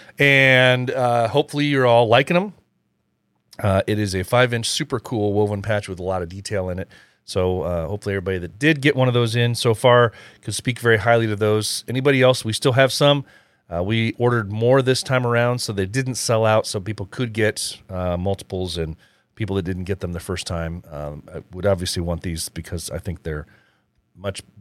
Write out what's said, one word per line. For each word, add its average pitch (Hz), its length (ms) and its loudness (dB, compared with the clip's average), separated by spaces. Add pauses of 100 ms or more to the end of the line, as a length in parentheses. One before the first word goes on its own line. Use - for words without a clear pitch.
(180)
And, 131 720 6
uh, 120 380 2
hopefully 147 380 0
you're 135 200 2
all 117 220 6
liking 139 280 4
'em. 196 180 -2 (1040)
Uh, 98 280 2
it 104 120 0
is 101 160 -2
a 92 80 -2
five-inch 120 440 2
super 127 340 -4
cool 104 320 -2
woven 104 280 0
patch 104 280 -4
with 92 100 -10
a 90 40 -10
lot 92 200 -4
of 85 60 -8
detail 95 420 -6
in 90 80 -6
it. 92 100 -8 (360)
So, 92 360 0
uh, 85 280 -4
hopefully 101 260 -6
everybody 95 240 -4
that 90 200 -12
did 147 220 2
get 139 160 2
one 131 100 2
of 123 60 2
those 117 240 0
in 120 180 0
so 113 200 2
far 120 380 6 (280)
could 107 140 -8
speak 120 240 -4
very 117 180 4
highly 117 300 4
to 107 100 -2
those. 107 500 0
Anybody 131 360 2
else? 127 240 4
We 110 80 -2
still 135 180 0
have 131 180 4
some. 143 360 2 (420)
Uh, 87 140 -4
we 113 320 0
ordered 117 360 0
more 117 300 2
this 127 220 0
time 127 240 0
around, 120 320 0
so 113 160 -6
they 98 100 0
didn't 123 300 -4
sell 110 320 0
out, 110 200 2
so 107 140 -6
people 101 240 -8
could 113 300 -6
get, - 420 -2 (140)
uh, 90 260 -4
multiples, 92 640 -6
and 80 180 -6 (380)
people 98 220 -4
that 98 60 0
didn't 92 220 -6
get 95 160 -6
them 87 120 -6
the 85 80 -8
first - 260 -8
time, 85 440 -6
um, 73 320 -12 (100)
I 73 100 -12 (100)
would 90 140 -6
obviously 92 360 0
want 82 200 -4
these 82 260 -6
because - 420 -10
I 78 80 -8
think 85 260 -10
they're 76 220 -8 (720)
much, 98 260 -10 (180)